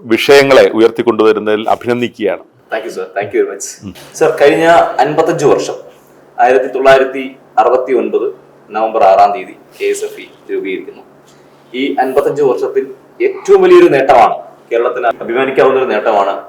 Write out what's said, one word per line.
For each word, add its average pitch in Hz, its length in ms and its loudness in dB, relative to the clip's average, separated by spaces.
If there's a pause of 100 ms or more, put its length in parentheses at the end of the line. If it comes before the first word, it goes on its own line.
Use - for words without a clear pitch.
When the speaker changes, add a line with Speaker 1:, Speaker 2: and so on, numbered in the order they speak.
(120)
Speaker 1:
വിഷയങ്ങളെ 139 520 6 (140)
ഉയർത്തിക്കൊണ്ടുവരുന്നതിൽ 110 840 0 (100)
അഭിനന്ദിക്കുകയാണ്. 110 720 -4 (280)
Speaker 2:
Thank 110 140 -8
you, - 100 -12
sir. 92 100 -10 (100)
Thank 104 180 -6
you 113 80 0
very 98 100 -6
much. - 140 -12 (180)
Speaker 1:
ഉം. 98 80 -14 (260)
Speaker 2:
സർ, 156 120 2 (100)
കഴിഞ്ഞ 160 260 4 (380)
അൻപത്തഞ്ച് 147 480 -2
വർഷം, - 240 -4 (640)
ആയിരത്തി 127 320 2
തൊള്ളായിരത്തി 135 500 2 (360)
അറുപത്തി 127 400 -2
ഒൻപത് 107 260 -2 (500)
നവംബർ 110 340 -2
ആറാം 101 260 4
തീയതി 92 200 -14 (220)
കെ 101 160 -4
എസ് 104 140 -8
എഫ് - 160 -18
ഇ - 20 -20 (240)
രൂപീകരിക്കുന്നു. 95 540 -8 (760)
ഈ - 20 -4 (200)
അൻപത്തഞ്ച് 143 480 -4
വർഷത്തിൽ - 340 -4 (420)
ഏറ്റവും - 380 0
വലിയൊരു 175 300 6
നേട്ടമാണ്, 135 420 2 (340)
കേരളത്തിന് 117 380 -2 (160)
അഭിമാനിക്കാവുന്ന 123 580 0
ഒരു - 120 -2
നേട്ടമാണ് 104 400 -2 (140)